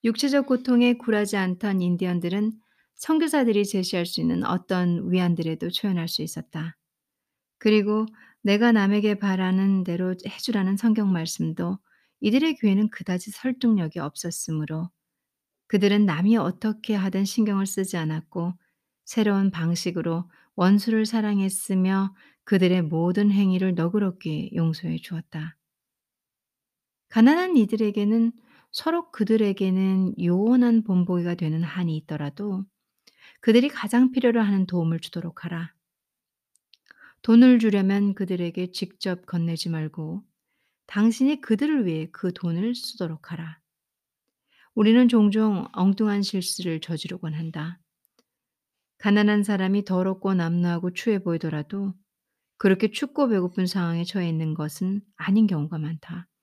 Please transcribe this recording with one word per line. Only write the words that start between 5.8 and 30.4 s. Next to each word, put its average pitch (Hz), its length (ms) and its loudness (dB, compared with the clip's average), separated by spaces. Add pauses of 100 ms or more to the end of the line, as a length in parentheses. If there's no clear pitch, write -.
수 - 140 -6
있었다. 160 560 -10 (800)
그리고 214 480 2 (340)
내가 214 320 4
남에게 208 440 4
바라는 190 680 0
대로 180 300 -2 (120)
해주라는 196 520 -2
성경 214 340 2
말씀도 170 680 -4 (420)
이들의 277 420 0
귀에는 208 260 2
그다지 180 440 -6
설득력이 220 680 -2
없었으므로 156 920 -6 (760)
그들은 202 400 4
남이 185 320 2
어떻게 214 560 -4
하든 190 320 0
신경을 196 400 0
쓰지 190 320 -4
않았고 165 560 -4 (500)
새로운 196 460 0
방식으로 170 800 -4 (240)
원수를 202 500 2
사랑했으며 196 1080 -2 (320)
그들의 180 360 4
모든 180 500 2
행위를 185 420 2
너그럽게 175 800 -2
용서해 160 440 -2
주었다. 160 580 -10 (1500)
가난한 320 480 4
이들에게는 214 760 2 (380)
서로 330 400 -4
그들에게는 190 1120 0
요원한 226 640 4